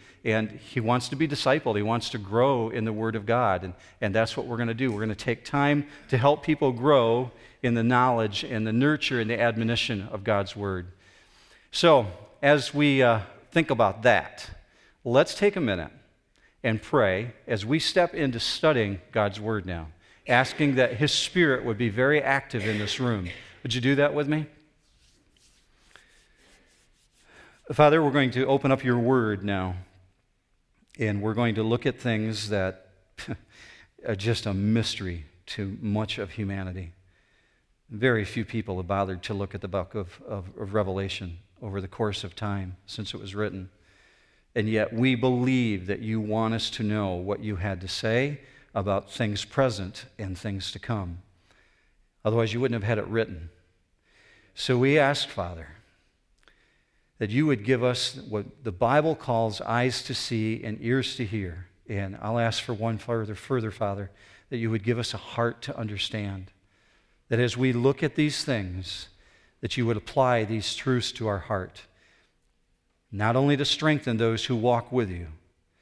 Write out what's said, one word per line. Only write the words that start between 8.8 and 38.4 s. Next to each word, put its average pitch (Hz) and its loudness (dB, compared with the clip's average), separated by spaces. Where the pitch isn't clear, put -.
and 110 0
the 110 0
admonition 113 0
of 101 -8
God's 101 0
Word. 95 -4
So 147 6
as 143 4
we, 143 4
uh, 117 6
think 165 2
about 110 2
that, 107 4
let's 131 4
take 202 2
a 190 -2
minute 92 -2
and 113 0
pray 113 2
as 107 -2
we 127 0
step 175 2
into 131 -2
studying 113 0
God's 101 0
Word 104 -4
now, 82 -8
asking 131 4
that 123 4
His 143 0
Spirit 139 2
would 113 -2
be 117 0
very 131 2
active 131 0
in 107 0
this 104 -4
room. 110 0
Would 120 -4
you 127 -2
do 131 4
that 143 4
with 147 0
me? 151 -2
Father, 151 8
we're 147 4
going 135 2
to 127 0
open 135 4
up 131 2
your 123 4
Word 117 2
now, 92 -2
and 104 0
we're 107 -2
going 117 2
to 107 0
look 113 0
at 127 0
things 107 -2
that 95 -2
<laughs> - -20
are 110 -2
just 107 -2
a 101 0
mystery 98 -2
to 98 -8
much 107 -2
of 101 -8
humanity. 95 -6
Very 113 2
few 113 -6